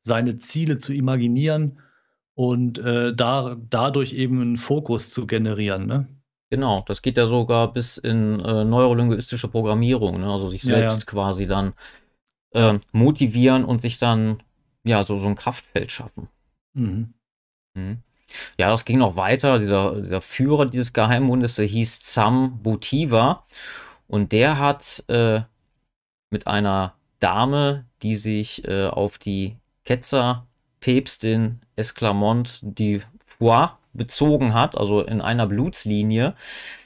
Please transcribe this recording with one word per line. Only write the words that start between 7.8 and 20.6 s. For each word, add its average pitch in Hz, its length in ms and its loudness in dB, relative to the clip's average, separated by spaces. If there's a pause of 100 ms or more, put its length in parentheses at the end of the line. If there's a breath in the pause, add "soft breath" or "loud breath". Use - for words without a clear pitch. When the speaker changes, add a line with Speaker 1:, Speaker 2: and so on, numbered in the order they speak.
Speaker 2:
in, 107 440 0
äh, 110 240 0
neurolinguistische 120 840 2
Programmierung, 110 720 0
ne? 98 100 -4
Also 98 200 -2
sich 95 140 -6
Speaker 1:
Ja, 120 140 4
ja. 113 120 4
Speaker 2:
selbst 110 160 -4
quasi 98 400 -2
dann, 95 260 0 (800 loud breath)
äh, 110 260 4 (140)
motivieren 127 720 4
und 117 160 0
sich 120 160 -4
dann, 110 460 0 (420)
ja, 110 180 4
so, 101 160 -2
so 98 100 -2
ein 101 80 0
Kraftfeld - 560 -6
schaffen. - 360 -14 (460)
Speaker 1:
Mhm. 113 400 -4 (600)
Speaker 2:
Mhm. 95 280 -8 (560 loud breath)
Ja, 92 120 2
das 113 140 0
ging 123 140 2
noch 98 180 2
weiter. 123 420 2
Dieser, 101 420 0
dieser 92 200 -4
Führer 143 460 0